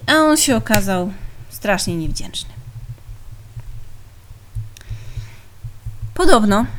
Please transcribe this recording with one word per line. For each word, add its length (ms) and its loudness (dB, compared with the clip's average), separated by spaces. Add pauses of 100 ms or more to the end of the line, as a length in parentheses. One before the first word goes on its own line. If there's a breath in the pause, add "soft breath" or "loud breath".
a 80 4
on 220 6
się 200 2
okazał 560 2 (380 loud breath)
strasznie 460 -2
niewdzięczny. 540 -6 (3750 loud breath)
Podobno 520 6 (120)